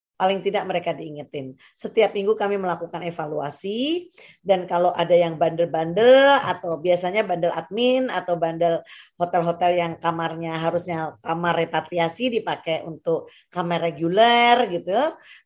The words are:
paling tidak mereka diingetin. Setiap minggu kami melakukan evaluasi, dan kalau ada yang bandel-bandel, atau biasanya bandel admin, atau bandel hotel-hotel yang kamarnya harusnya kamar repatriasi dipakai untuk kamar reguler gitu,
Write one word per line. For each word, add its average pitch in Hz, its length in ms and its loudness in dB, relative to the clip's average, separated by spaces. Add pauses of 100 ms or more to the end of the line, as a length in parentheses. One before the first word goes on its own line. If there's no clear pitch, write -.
(140)
paling 190 320 0
tidak 190 220 -2
mereka 175 260 -2
diingetin. 147 640 -12 (160)
Setiap 208 400 0
minggu 208 240 0
kami 202 160 -2
melakukan 170 480 -6
evaluasi, 175 1120 -6 (320)
dan 180 260 0
kalau 175 240 2
ada 170 220 4
yang 165 260 2
bandel-bandel, 170 1000 4
atau 175 340 -4
biasanya 180 480 0
bandel 170 240 0
admin, 240 640 0
atau 175 240 -2
bandel 165 400 0 (400)
hotel-hotel 175 560 0
yang 170 240 -2
kamarnya 165 600 -4
harusnya 165 580 -4
kamar 170 480 -2
repatriasi 170 640 -2
dipakai 165 560 -4
untuk 160 400 -6 (240)
kamar 175 400 -2
reguler 233 800 4
gitu, 208 460 -2 (300)